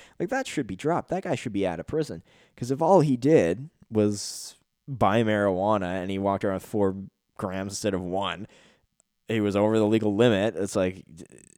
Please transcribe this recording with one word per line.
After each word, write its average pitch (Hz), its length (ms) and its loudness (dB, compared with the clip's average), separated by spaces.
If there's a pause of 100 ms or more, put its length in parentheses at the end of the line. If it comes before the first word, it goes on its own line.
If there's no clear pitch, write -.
(180)
Like, 175 120 -6
that - 180 -4
should 135 200 -4
be 95 100 -8
dropped. 156 320 -4
That 180 140 -4
guy 170 120 -4
should 120 160 -8
be 98 160 0
out 82 140 -4
of - 60 -12
prison. 135 360 -4 (320)
'Cause 120 160 -6
if 135 100 -2
all 170 200 6
he 143 160 2
did 123 520 4 (200)
was 104 640 -2 (320)
buy 110 340 2
marijuana 101 800 0
and 92 80 -6
he 98 80 -4
walked 98 280 -2
around 95 100 0
with 95 100 -8
four 98 300 0 (400)
grams 95 380 -8
instead 101 200 -2
of 90 80 -2
one, 92 460 -6 (840)
he 113 100 0
was 101 140 0
over 107 220 4
the 107 100 4
legal 107 280 2
limit. 107 400 4
It's 98 200 -6
like, 95 280 -2 (100)
d-, 82 120 -18 (320)